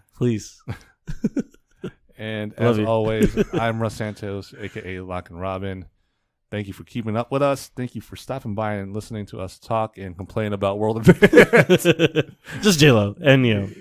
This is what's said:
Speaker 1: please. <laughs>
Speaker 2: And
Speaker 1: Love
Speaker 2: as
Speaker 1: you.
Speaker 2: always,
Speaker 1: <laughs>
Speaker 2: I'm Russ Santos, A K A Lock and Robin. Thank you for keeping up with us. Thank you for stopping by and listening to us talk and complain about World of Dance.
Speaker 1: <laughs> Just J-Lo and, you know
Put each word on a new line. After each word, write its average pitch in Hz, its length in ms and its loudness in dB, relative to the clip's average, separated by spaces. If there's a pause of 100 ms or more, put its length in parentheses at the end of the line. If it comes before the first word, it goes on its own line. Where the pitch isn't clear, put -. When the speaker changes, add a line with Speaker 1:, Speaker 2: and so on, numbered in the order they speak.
(140)
Speaker 1:
please. 117 520 -4
<laughs> - 720 -8 (840)
Speaker 2:
And 107 380 -8
Speaker 1:
Love 117 140 2
Speaker 2:
as 107 60 0
Speaker 1:
you. 107 80 0
Speaker 2:
always, 110 500 0 (120)
Speaker 1:
<laughs> - 60 -12
Speaker 2:
I'm 117 260 -2
Russ 110 140 -2
Santos, 101 640 -10
A 101 100 -12
K 92 280 -12
A 92 80 -10
Lock 90 260 -10
and 85 100 -14
Robin. 95 460 -8 (640)
Thank 104 160 -6
you 95 60 -10
for 90 100 -16
keeping 110 340 -6
up 117 140 -4
with 139 120 -2
us. 139 340 -2
Thank 123 180 -10
you 113 60 -10
for - 160 -16
stopping 123 400 -10
by 107 180 -4
and 98 180 -8
listening 104 340 -10
to - 140 -14
us 95 180 -12
talk 110 400 -6
and 92 180 -12
complain 104 360 -4
about 98 280 -2
World 110 160 0 (120)
of - 120 6
Dance. - 640 6
Speaker 1:
<laughs> - 760 0
Just 190 180 4
J-Lo 107 420 6
and, 135 240 6
you 113 80 2
know 98 140 -2 (120)